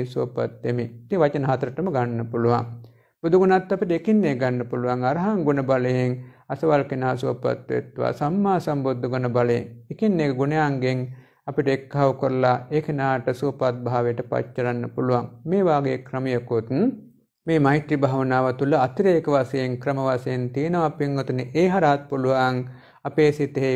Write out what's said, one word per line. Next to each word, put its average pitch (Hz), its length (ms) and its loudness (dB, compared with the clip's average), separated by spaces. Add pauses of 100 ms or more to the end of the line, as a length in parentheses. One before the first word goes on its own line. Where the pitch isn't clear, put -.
සුවපත් 127 560 -6
වෙමි. 120 260 -2 (120)
ඉතින් - 220 -4
වචන 147 300 2
හතරටම 131 400 -2
ගන්න 120 380 -2
පුළුවන්. 117 380 0 (580)
බුදු 165 140 4
ගුණත් 185 340 4
අපිට 175 200 0
එකින් 202 320 2
එක 139 140 0
ගන්න 123 300 -2
පුළුවන්. 123 340 -2
අරහං 170 420 0
ගුණ 143 200 2
බලයෙන් 127 480 2 (340)
අසවල් 143 380 2
කෙනා 131 320 -2
සුවපත් 123 520 -4
වෙත්වා. 123 440 -4
සම්මා 185 480 0
සම්බුද්ධ 135 480 -2
ගුණ 127 200 -2
බලයෙන්. 120 360 2 (260)
එකින් 185 300 0
එක 139 160 0
ගුණයන්ගෙන් 139 640 0 (460)
අපිට 139 220 -2
එක්කව 135 500 2
කරලා 127 380 2 (120)
ඒ 151 140 0
කෙනාට 135 500 -2
සුවපත් 127 500 -2
භාවයට 120 400 0
පත් 123 320 -4
කරන්න 123 360 -2
පුළුවන්. 123 360 0 (160)
මේ 185 220 0
වාගේ 139 340 2
ක්‍රමයකොත් 123 720 -4 (760)
මේ 160 120 2
මෛත්‍රී 147 460 2
භාවනාව 131 420 2 (100)
තුළ 143 200 0
අතිරේක 160 500 2
වශයෙන් 131 520 0
ක්‍රම 135 260 -2
වශයෙන් 127 460 -2
තියෙනවා 156 400 0
පින්වතුනි. 135 640 -4
ඒ 170 140 4
හරහත් 147 400 2
පුළුවන් 131 480 2 (480)
අපේ 151 280 4
සිතේ 139 440 0